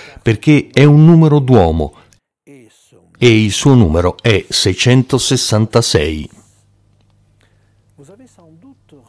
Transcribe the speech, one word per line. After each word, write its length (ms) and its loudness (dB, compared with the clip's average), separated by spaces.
perché 520 -2
è 120 2
un 200 4
numero 340 4
d'uomo, 560 0
e 220 2
il 80 -4
suo 220 0
numero 460 0
è 280 -2
seicentosessantasei. 1800 -4